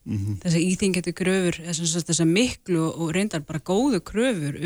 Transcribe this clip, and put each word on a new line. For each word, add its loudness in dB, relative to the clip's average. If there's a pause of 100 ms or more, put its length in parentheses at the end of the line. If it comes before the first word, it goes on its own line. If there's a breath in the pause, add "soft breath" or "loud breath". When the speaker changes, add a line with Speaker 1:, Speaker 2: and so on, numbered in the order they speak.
Speaker 1:
Mhm. -2
Speaker 2:
Þessar 2
íþyngjandi 0
kröfur, 0
þessar, -2
þessar 2
miklu 2
og, -2
og -2
reyndar -2
bara -6
góðu 2
kröfur -2